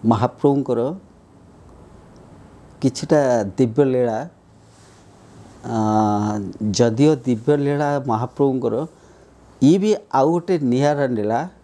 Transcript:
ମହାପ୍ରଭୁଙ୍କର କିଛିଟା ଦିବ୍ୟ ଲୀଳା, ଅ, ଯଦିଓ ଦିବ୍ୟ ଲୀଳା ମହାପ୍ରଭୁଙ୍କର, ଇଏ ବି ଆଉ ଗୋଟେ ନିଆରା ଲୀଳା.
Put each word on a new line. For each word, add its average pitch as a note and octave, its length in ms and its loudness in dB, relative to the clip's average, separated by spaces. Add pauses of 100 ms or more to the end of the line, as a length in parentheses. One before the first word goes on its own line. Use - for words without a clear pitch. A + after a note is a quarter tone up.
ମହାପ୍ରଭୁଙ୍କର B2 880 0 (1900)
କିଛିଟା C3 640 0
ଦିବ୍ୟ A#2+ 400 0
ଲୀଳା, B2+ 460 -2 (1400)
ଅ, A#2 120 -6 (960)
ଯଦିଓ A#2+ 440 2
ଦିବ୍ୟ B2+ 420 -2
ଲୀଳା C#3+ 500 -2
ମହାପ୍ରଭୁଙ୍କର, B2 800 -2 (760)
ଇଏ D#3 160 6
ବି G#3 180 2 (180)
ଆଉ C3+ 180 2
ଗୋଟେ F3 280 -2
ନିଆରା C#3+ 460 0
ଲୀଳା. A#2+ 440 -2 (140)